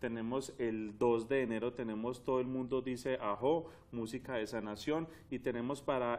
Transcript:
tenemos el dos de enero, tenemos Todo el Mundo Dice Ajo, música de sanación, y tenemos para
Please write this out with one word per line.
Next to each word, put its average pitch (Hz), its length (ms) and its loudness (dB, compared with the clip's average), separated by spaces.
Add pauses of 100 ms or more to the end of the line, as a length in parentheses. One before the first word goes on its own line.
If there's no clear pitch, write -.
tenemos 117 580 -2
el 110 400 0
dos 117 300 6
de 135 140 4
enero, 117 300 0
tenemos 120 520 -4
Todo 131 160 4
el 127 60 0
Mundo 131 340 0
Dice 127 400 -2
Ajo, 127 460 2 (240)
música 123 440 -4
de 110 120 0
sanación, 117 600 -2 (220)
y 127 100 -2
tenemos 123 420 -2
para 127 360 2